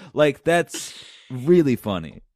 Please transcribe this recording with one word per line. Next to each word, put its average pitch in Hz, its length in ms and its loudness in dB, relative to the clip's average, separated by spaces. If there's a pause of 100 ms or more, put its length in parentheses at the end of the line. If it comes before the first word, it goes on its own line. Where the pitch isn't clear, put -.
(140)
Like, 143 320 0
that's 170 480 -4 (360)
really 139 460 2
funny. 90 460 -8 (140)